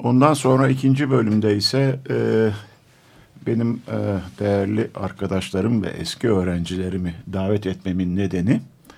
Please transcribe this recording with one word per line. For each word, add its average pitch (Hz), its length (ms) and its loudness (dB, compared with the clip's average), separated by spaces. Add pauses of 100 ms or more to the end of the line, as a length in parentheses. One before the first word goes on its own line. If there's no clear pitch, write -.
ondan 131 320 4
sonra 131 340 4
ikinci 135 420 2
bölümde 107 460 2
ise, 135 440 0 (100)
e, 113 400 2 (960)
benim, 117 260 0 (200)
e, 110 60 -4 (420)
değerli 101 540 0
arkadaşlarım 95 880 -2
ve 87 60 -4
eski 85 420 -4
öğrencilerimi 90 840 -2 (180)
davet 98 340 -2
etmemin 92 500 -4
nedeni, 92 440 0 (380)